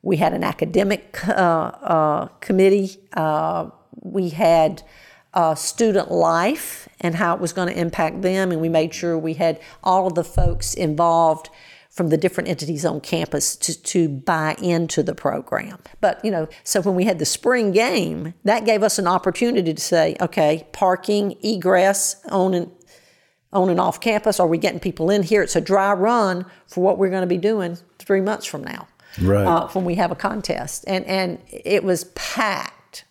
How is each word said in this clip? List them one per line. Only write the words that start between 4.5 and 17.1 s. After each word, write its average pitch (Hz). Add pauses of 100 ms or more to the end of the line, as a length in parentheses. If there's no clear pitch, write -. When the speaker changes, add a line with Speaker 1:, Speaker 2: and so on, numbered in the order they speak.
Speaker 1:
uh, 160
student 208
life 170 (120)
and 170
how 170
it 170
was 175
gonna 180
impact 170
them. 185
And 160
we 165
made 160
sure 170
we 160
had 165 (240)
all 185
of 170
the 165
folks -
involved 165 (420)
from 170
the 160
different -
entities 151
on 147
campus 156
to, -
to 170
buy 156
into 170
the -
program. - (220)
But, -
you 220
know, 160 (160)
so -
when 185
we 185
had 190